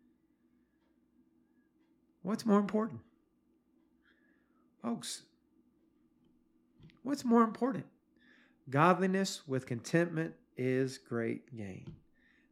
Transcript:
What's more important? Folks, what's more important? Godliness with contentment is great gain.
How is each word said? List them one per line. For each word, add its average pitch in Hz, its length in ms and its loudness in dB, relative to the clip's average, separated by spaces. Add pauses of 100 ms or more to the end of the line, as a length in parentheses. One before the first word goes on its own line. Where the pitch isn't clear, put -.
(2250)
What's 214 240 -4
more 202 140 6
important? 208 420 -2 (1800)
Folks, - 420 -8 (1800)
what's 277 240 -4
more 233 180 6
important? 220 420 -2 (840)
Godliness 185 800 2
with 131 180 -2
contentment 160 680 -2 (220)
is 131 420 -2
great 117 580 -6
gain. 98 380 -12 (560)